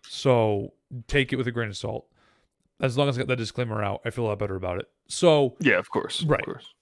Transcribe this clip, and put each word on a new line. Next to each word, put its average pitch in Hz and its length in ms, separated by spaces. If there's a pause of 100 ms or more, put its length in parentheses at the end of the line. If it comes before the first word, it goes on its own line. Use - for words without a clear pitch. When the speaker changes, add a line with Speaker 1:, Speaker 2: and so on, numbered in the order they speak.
Speaker 1:
So 113 640 (340)
take 139 240
it - 40
with 131 120
a 123 40
grain 117 180
of 101 80
salt. - 300 (760)
As 127 160
long 143 120
as 123 80
I 123 40
got 143 60
that 127 80
disclaimer 113 480
out, 98 220
I 117 40
feel 120 160
a 107 40
lot 101 100
better 101 160
about 90 240
it. - 100 (180)
So 147 520
Speaker 2:
Yeah, 123 180
of 90 140
course, - 300
of 160 80
Speaker 1:
Right. 139 140
Speaker 2:
course. - 220 (160)